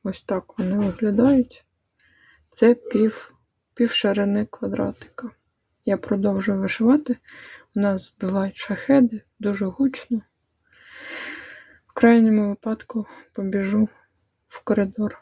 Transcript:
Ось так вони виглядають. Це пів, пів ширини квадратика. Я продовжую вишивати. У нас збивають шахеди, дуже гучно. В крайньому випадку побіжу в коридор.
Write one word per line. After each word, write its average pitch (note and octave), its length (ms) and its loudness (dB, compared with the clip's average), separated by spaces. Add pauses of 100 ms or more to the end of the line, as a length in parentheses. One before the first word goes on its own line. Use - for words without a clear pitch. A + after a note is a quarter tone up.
Ось F#3+ 200 -8
так - 360 -8
вони F#3 200 -4
виглядають. A3 840 0 (840)
Це A#3 240 4
пів, - 580 -2 (420)
пів A#3 160 0
ширини G3+ 600 0
квадратика. G#3 800 -8 (540)
Я G3+ 120 0
продовжую G3 640 -2
вишивати. A#3+ 560 2 (580)
У G3+ 60 -2
нас G3 380 -2
збивають F#3+ 380 -4
шахеди, A#3 680 2 (160)
дуже G3+ 280 -2
гучно. B3 560 -2 (1600)
В - 60 -20
крайньому A3 560 4
випадку A3 580 -6 (260)
побіжу G3 560 -2 (580)
в - 180 -20
коридор. G#3 580 -2